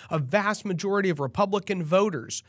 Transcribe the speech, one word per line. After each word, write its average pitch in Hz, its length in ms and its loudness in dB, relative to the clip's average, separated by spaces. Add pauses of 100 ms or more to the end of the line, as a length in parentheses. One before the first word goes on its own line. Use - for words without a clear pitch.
(120)
a 160 80 0
vast 202 440 0
majority 196 460 0
of 151 100 0
Republican 196 640 0
voters 175 640 0